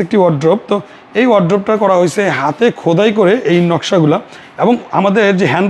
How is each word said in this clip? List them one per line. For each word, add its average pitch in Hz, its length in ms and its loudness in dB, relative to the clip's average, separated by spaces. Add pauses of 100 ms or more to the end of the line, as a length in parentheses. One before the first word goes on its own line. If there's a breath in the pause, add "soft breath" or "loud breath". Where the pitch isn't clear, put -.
একটি 196 160 -4
ওয়ারড্রোব। 165 380 2 (120)
তো 202 60 -2 (440 loud breath)
এই 254 100 2
ওয়ারড্রোবটা 202 520 0
করা 190 180 2
হয়েছে 180 220 0 (180)
হাতে 151 260 -2 (140)
খোদাই 175 380 0
করে 190 140 2 (200)
এই 175 60 2 (140)
নকশাগুলা। 165 440 0 (460 loud breath)
এবং 220 120 2 (240)
আমাদের 202 260 0 (160)
যে 196 120 0
হ্যান্ড 190 180 0